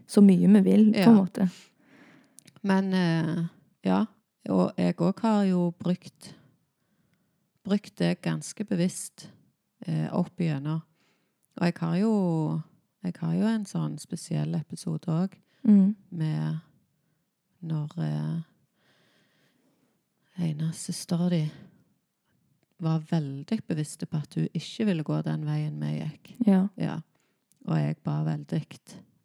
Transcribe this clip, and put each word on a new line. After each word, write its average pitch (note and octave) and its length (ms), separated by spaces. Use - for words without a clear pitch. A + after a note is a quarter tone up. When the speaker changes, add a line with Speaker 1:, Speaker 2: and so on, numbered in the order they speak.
Speaker 1:
så - 160
mye F3+ 260
vi G3+ 120
vil, G3+ 320
på A3 40
en A3 200
Speaker 2:
Ja. F#3+ 60
Speaker 1:
måte. F#3 280
Speaker 2:
Men, F#3+ 320
eh, E3 500
ja, F#3+ 200
og F#3 280
jeg F3 200
også F3 240
har G#3+ 240
jo F3+ 340
brukt, - 560
brukt G3+ 320
det F3 260
ganske D#3+ 420
bevisst, - 640
eh, D#3 260
opp - 260
igjennom. D#3 440
Og F3+ 40
jeg F3 140
har E3 180
jo, E3+ 680
jeg F3+ 140
har E3 180
jo F#3+ 120
en A3 180
sånn D3+ 340
spesiell D#3 560
episode E3 540
også E3+ 200
Speaker 1:
Mm. G#3 320
Speaker 2:
med D#3 500
når, D#3 260
eh, D#3 440
ene D#3+ 340
søsteren F3 580
din D#3 200
var D#3+ 200
veldig D3 560
bevisst D3+ 400
på D#3 140
at - 180
hun D#3 160
ikke G#3+ 320
ville E3 200
gå D#3 200
den D#3 200
veien D3+ 360
vi D3+ 160
gikk. D#3 360
Speaker 1:
Ja. F#3+ 140
Speaker 2:
Ja. - 200
Og - 100
jeg D3 280
var D3+ 200
veldig D3+ 400